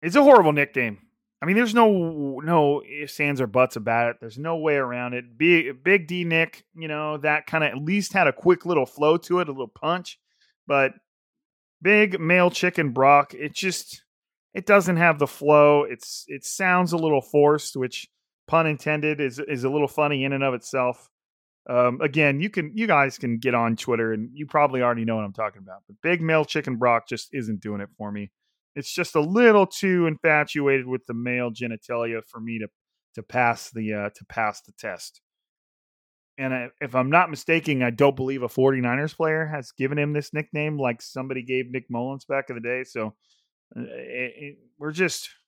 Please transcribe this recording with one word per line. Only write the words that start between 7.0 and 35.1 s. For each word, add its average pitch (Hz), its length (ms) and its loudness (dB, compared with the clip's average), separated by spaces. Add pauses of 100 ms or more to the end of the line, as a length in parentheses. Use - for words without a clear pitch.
that 151 280 -2
kinda 156 220 -2
at 131 100 -6
least 180 340 -4
had 185 140 2
a 135 60 2
quick 175 340 2
little 156 200 0
flow 151 320 2
to 175 220 -2
it, 170 80 -4
a 143 40 -8
little 131 160 -8
punch. 170 500 -6 (480)
But 139 260 2 (920)
Big 202 360 4
Male 175 320 4
Chicken 175 400 -2
Brock, 139 440 6
it 143 200 -10
just, - 480 -8 (520)
it 190 120 -10
doesn't 185 320 4
have 165 200 4
the 147 80 2
flow. 147 560 6
It's, - 460 -10
it 143 160 -14
sounds 180 480 0
a 175 40 -2
little 156 240 2
forced, 147 560 2
which, 127 300 -8 (400)
pun 160 200 2
intended, 151 540 -2
is, 131 180 -4
is 143 260 -6
a 135 40 2
little 143 200 0
funny 147 360 -2
in 139 80 -2
and 135 120 -2
of 135 100 0
itself. 127 560 -4 (580)
Um, 123 320 2
again, 147 400 2
you 208 100 -4
can, 156 240 -6
you 220 120 -2
guys 143 320 2
can 120 200 -4
get 123 160 0
on 117 200 2
Twitter, 113 380 -2
and 110 200 -6
you 147 140 -12
probably 139 340 2
already 120 240 0
know 113 120 -2
what 107 80 -4
I'm 101 80 -10
talking 107 300 -8
about. 95 260 -20
But 104 140 -20
Big 170 200 0
Male 160 220 0
Chicken 139 320 -6
Brock 117 320 2
just - 240 -10
isn't 110 280 -6
doing 104 200 -8
it 101 80 -12 (100)
for 104 140 -10
me. 104 180 -12 (460)
It's - 160 -12
just 175 220 -6
a 156 60 2
little 202 460 6
too 180 400 0
infatuated 147 800 0
with 127 200 -8
the 120 80 -10
male 123 360 -4
genitalia 117 760 -6
for - 140 -20
me 113 180 -8
to, 107 100 -10 (460)
to 110 80 -14
pass 120 480 -2
the, 110 240 -6
uh, 104 200 -6
to - 120 -20
pass 107 360 -6
the - 100 -20
test. - 480 -14 (1160)